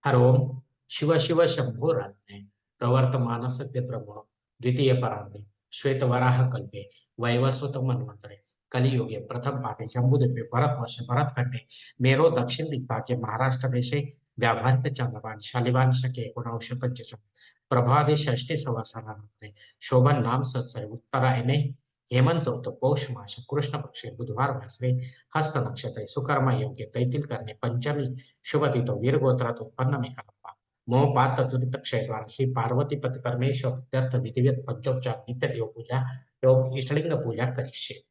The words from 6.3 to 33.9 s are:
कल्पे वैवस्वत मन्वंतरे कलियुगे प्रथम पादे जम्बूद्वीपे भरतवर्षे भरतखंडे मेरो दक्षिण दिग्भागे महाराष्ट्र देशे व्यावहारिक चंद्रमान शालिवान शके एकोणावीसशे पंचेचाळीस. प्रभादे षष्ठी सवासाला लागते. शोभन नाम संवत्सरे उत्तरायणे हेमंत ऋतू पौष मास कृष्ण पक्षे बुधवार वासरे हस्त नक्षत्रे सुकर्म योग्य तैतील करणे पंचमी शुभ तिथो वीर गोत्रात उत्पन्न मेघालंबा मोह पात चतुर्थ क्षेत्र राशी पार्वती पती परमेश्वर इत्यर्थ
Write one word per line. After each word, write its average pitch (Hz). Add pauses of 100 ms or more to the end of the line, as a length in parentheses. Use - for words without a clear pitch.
कल्पे 101 (300)
वैवस्वत 127
मन्वंतरे 127 (360)
कलियुगे 123
प्रथम 127
पादे 117
जम्बूद्वीपे 127 (100)
भरतवर्षे 123
भरतखंडे 127 (340)
मेरो 135
दक्षिण 147
दिग्भागे 123
महाराष्ट्र 123
देशे 123 (360)
व्यावहारिक 127
चंद्रमान 113
शालिवान 127
शके 127
एकोणावीसशे 117
पंचेचाळीस. 123 (160)
प्रभादे 135
षष्ठी 143
सवासाला 113
लागते. - (260)
शोभन 127
नाम 127
संवत्सरे 120
उत्तरायणे 123 (400)
हेमंत 143
ऋतू 120
पौष -
मास - (140)
कृष्ण 143
पक्षे -
बुधवार 127
वासरे 127 (200)
हस्त 156
नक्षत्रे 110
सुकर्म 135
योग्य 107 (100)
तैतील 123
करणे 107
पंचमी 127 (220)
शुभ 147
तिथो 120
वीर 127
गोत्रात 123
उत्पन्न 131
मेघालंबा - (340)
मोह 127
पात 127
चतुर्थ 127
क्षेत्र 110
राशी 127
पार्वती 123
पती 127
परमेश्वर 123
इत्यर्थ 127